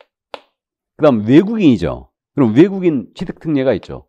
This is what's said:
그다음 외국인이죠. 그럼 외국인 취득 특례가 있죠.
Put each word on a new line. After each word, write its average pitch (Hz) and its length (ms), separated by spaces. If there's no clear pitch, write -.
그다음 127 300
외국인이죠. 131 800
그럼 117 200
외국인 175 600
취득 175 260
특례가 135 340
있죠. 82 340